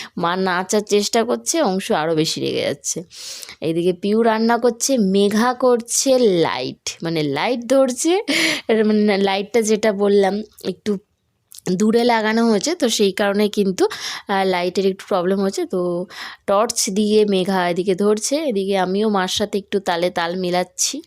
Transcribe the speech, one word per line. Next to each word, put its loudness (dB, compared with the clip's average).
মা -2
নাচার 0
চেষ্টা 0
করছে, -4
অংশু -2
আরও 0
বেশি -2
রেগে -4
যাচ্ছে। -6
এইদিকে 0
পিউ 0
রান্না 2
করছে, 0
মেঘা 2
করছে 0
লাইট, -2
মানে -2
লাইট -2
ধরছে, 2
এর 2
মানে 2
লাইটটা 0
যেটা 2
বললাম 2
একটু -6
দূরে 2
লাগানো 2
হয়েছে, 2
তো 0
সেই 2
কারণে 0
কিন্তু, 0
আহ, -4
লাইটের 0
একটু -4
প্রবলেম 0
হয়েছে। -2
তো -4
টর্চ 2
দিয়ে 2
মেঘা 0
এদিকে 0
ধরছে, 0
এদিকে -2
আমিও 0
মার 0
সাথে -4
একটু -6
তালে 0
তাল -2
মিলাচ্ছি। -2